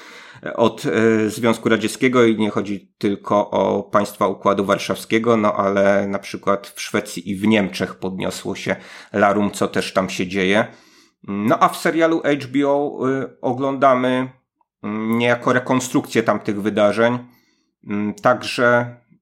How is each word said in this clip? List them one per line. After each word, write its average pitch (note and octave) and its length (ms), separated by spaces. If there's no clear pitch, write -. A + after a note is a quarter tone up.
e, D#2 80
od, - 320
e, A2 440
Związku A2+ 400
Radzieckiego A#2 560
i A2+ 120
nie G#2+ 120
chodzi G2+ 480
tylko G2+ 520
o G2+ 340
państwa G#2 440
Układu G2 380
Warszawskiego, A2 720
no G#2+ 160
ale G2 540
na G2 120
przykład - 480
w - 140
Szwecji - 480
i G2+ 60
w G2 120
Niemczech G2 480
podniosło F#2+ 600
się - 200
larum, G2+ 380
co - 160
też - 260
tam F#2 160
się F#2+ 180
dzieje. G2 400
No G#2 360
a F3+ 100
w - 80
serialu E3 440
H C#3 320
B C#3 140
O, C#3+ 320
e, C3 200
oglądamy, B2+ 880
mm, A2 340
niejako A#2+ 360
rekonstrukcję B2+ 720
tamtych G#2 380
wydarzeń, G#2+ 580
mm, G#2 260
także A#2+ 840